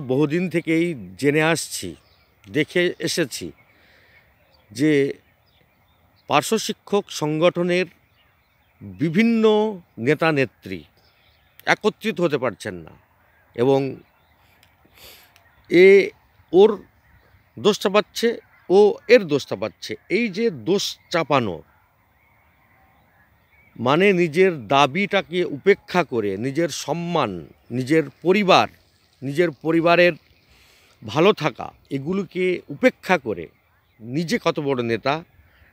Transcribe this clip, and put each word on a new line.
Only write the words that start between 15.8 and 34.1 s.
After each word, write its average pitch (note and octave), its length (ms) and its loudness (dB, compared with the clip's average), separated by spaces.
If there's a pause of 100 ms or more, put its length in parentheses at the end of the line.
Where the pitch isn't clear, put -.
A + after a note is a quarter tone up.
ওর G3+ 180 8 (840)
দোষটা G3 320 0
পাচ্ছে, G#3 380 0 (420)
ও F#3 100 6 (280)
এর A3+ 200 6
দোষটা C#3 280 -4
পাচ্ছে। G#2 360 -10 (180)
এই A3 200 -2
যে G3 160 -4 (220)
দোষ F#3+ 160 0 (260)
চাপানো, C3+ 460 0 (2250)
মানে D3 380 2
নিজের F3 380 2 (160)
দাবিটাকে D#3 720 0 (180)
উপেক্ষা F#3 460 0
করে, A2 340 -2
নিজের C#3 320 -2 (140)
সম্মান, D#3+ 480 -2 (400)
নিজের C3 340 0 (160)
পরিবার, F3 460 4 (540)
নিজের C#3+ 280 -2 (120)
পরিবারের E3+ 520 2 (880)
ভালো D3 320 2
থাকা, C#3+ 340 -6 (220)
এগুলোকে F3 540 -6 (240)
উপেক্ষা F#3 500 0
করে F2 280 -8 (540)
নিজে C#3 360 -4 (100)